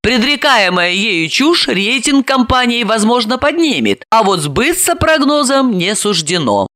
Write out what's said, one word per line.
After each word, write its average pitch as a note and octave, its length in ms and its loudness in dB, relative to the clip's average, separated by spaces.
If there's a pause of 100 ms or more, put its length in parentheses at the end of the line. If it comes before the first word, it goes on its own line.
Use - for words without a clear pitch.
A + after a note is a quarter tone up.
Предрекаемая A3 920 2
ею F#3 360 -2
чушь D#4 400 0
рейтинг B3 580 0
компании, B3 560 0
возможно, A3 540 0
поднимет, B3+ 720 0
а A3+ 120 4
вот F#3+ 180 0
сбыться A#3+ 560 -2
прогнозам C#4 800 0
не F3+ 180 -2
суждено. D#3 800 -2